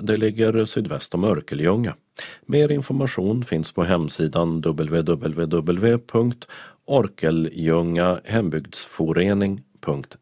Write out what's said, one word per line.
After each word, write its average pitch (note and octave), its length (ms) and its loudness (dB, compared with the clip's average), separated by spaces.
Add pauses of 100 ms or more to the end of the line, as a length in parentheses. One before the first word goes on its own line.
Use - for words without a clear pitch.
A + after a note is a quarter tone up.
det G#2+ 140 0
ligger A2 480 2
sydväst G2 500 -6
om F2+ 100 0
Örkelljunga. F#2+ 680 0 (520)
Mer D3 260 4
information B2+ 720 -2
finns D#2+ 280 -4
på F2 120 0
hemsidan E2 760 0
W D#2+ 420 0
W D#2+ 440 -2
W F2 520 2 (140)
punkt A#2+ 340 0 (440)
orkelljungahembygdsforening E2+ 2750 0 (180)
punkt C#2+ 420 -6